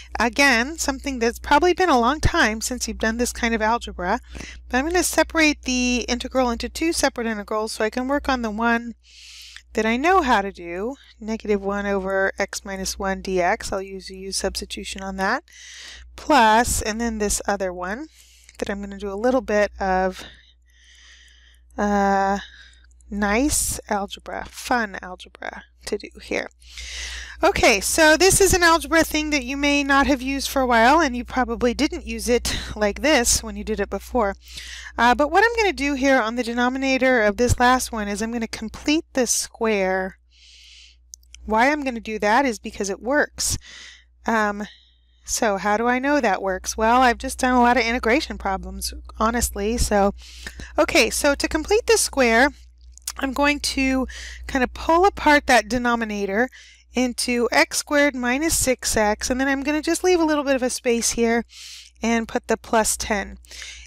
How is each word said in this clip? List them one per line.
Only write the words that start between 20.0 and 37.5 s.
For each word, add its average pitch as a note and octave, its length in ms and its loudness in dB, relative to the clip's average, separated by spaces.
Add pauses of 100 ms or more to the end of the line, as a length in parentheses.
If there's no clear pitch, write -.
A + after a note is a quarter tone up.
uh, G3 600 2 (720)
nice G#3+ 680 0 (100)
algebra, G3 580 -6
fun A3 540 -2
algebra - 640 -14 (240)
to G#3 100 -4
do - 120 -10 (120)
here. - 300 -6 (920)
Okay, D4+ 380 4
so D#4 340 4
this F#4 240 6
is F#4+ 140 4
an F4 100 2
algebra E4 400 4
thing D4+ 280 -2
that C#4+ 120 0
you C4+ 140 -6
may C#4+ 260 2
not C#4 220 4
have B3+ 160 2
used C4+ 280 -4
for C4+ 120 0
a B3+ 60 2
while, B3 340 6
and B3 160 0
you A#3+ 80 -6
probably A#3 480 0
didn't D4+ 320 -2
use A3 240 -6
it A#3+ 260 0 (200)
like G#3 260 -2
this C4 400 2
when G#3+ 160 -10
you G#3 60 -8
did G3+ 160 -4
it G3 100 -2
before. G3 460 -2 (600)
Uh, A#3+ 180 4
but C#4+ 160 0
what G4 120 4
I'm A#4 140 2
gonna G4+ 160 2
do C#4+ 220 -2
here C4 260 4
on A3 140 -2
the B3 80 -2
denominator B3+ 800 2
of G3+ 140 2
this A#3+ 220 2